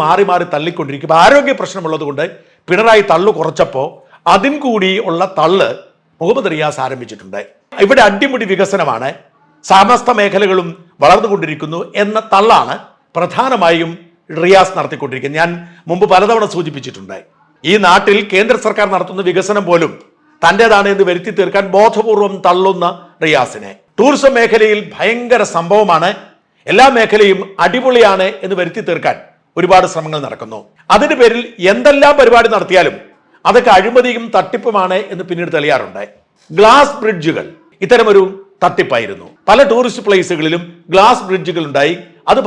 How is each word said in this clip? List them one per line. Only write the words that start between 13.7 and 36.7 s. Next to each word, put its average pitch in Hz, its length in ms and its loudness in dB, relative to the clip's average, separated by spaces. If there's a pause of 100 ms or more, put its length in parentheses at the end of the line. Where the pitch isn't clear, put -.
റിയാസ് 190 340 2
നടത്തിക്കൊണ്ടിരിക്കുന്നത്. 143 640 -6
ഞാൻ 170 80 -2 (400)
മുമ്പ് 196 240 0
പലതവണ 214 300 2 (100)
സൂചിപ്പിച്ചിട്ടുണ്ട്, 120 640 -12 (440)
ഈ 160 100 0 (100)
നാട്ടിൽ 196 320 4 (140)
കേന്ദ്ര 220 340 0
സർക്കാർ 208 300 -2
നടത്തുന്ന 185 340 -6
വികസനം 190 400 -2
പോലും 165 240 0 (500)
തന്റേതാണ് 202 520 2
എന്ന് 196 140 0
വരുത്തി 175 320 -4
തീർക്കാൻ 196 340 -2
ബോധപൂർവം 208 600 2 (120)
തള്ളുന്ന 180 400 0 (380)
റിയാസിനെ, 117 480 -2 (260)
ടൂറിസം 254 400 4
മേഖലയിൽ 220 420 2 (140)
ഭയങ്കര 233 480 -2 (140)
സംഭവമാണ്, 175 540 0 (640)
എല്ലാ 226 140 6 (100)
മേഖലയും 208 440 2 (260)
അടിപൊളിയാണ് 220 600 2 (180)
എന്ന് 190 140 -8
വരുത്തി 180 280 -6
തീർക്കാൻ 151 300 -4 (420)
ഒരുപാട് 185 320 4
ശ്രമങ്ങൾ 156 340 -8
നടക്കുന്നു. 110 340 -14 (360)
അതിന്റെ 294 240 0
പേരിൽ 233 240 4 (300)
എന്തെല്ലാം 277 480 4
പരിപാടി 233 340 4
നടത്തിയാലും 175 400 0 (540)
അതൊക്കെ 240 260 4
അഴിമതിയും 233 500 0 (120)
തട്ടിപ്പുമാണ് 190 600 -2 (140)
എന്ന് 185 180 -10
പിന്നീട് 175 280 -8
തെളിയാറുണ്ട്. 120 460 -2 (540)
ഗ്ലാസ് 262 460 4